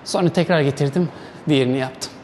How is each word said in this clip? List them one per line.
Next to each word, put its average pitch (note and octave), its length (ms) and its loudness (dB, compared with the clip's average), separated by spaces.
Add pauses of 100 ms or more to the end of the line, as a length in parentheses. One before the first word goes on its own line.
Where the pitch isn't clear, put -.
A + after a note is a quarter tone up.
Sonra F3+ 260 0
tekrar E3 320 2
getirdim, C#3+ 480 0 (400)
diğerini C3 280 4
yaptım. C3 340 -6 (120)